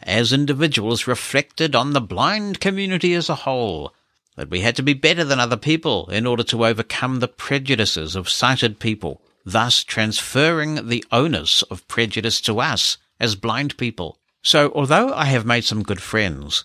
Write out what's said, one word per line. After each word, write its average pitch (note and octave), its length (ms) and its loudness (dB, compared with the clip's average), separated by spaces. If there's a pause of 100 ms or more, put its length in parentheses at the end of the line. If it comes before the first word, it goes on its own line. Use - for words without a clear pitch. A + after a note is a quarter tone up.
as A2+ 280 2
individuals C3+ 760 0
reflected C#3 720 -2
on C3+ 160 2
the C#3 80 2
blind F#3 600 -2
community F#3+ 520 0
as E3+ 160 0
a D#3 60 -2
whole, A2 580 -2 (440)
that C#2+ 140 -10
we F2+ 100 0
had A#2 160 0
to C3+ 60 -2
be C#3 120 2
better D#3+ 300 2
than C#3 140 2
other A#2+ 200 0
people C#3+ 520 -2
in A2 160 0
order A#2+ 180 0
to A#2 200 0
overcome A#2 560 -2
the B2 80 -2
prejudices A2 880 -2
of F2+ 140 -4
sighted B2 500 0
people, G#2 400 -4 (240)
thus A2+ 400 2
transferring D3 1040 0
the A#2+ 240 -2
onus A#2 520 2
of - 220 -12
prejudice A2 540 -2
to A2 200 0
us C#3 360 0 (240)
as A2 160 0
blind A#2 400 -2
people. A2 420 -6 (240)
So, D3 320 4
although E3 400 2
I D3+ 120 0
have B2 200 2
made A#2+ 180 2
some G#2+ 200 -2
good F#2 180 -4
friends D#2 640 -2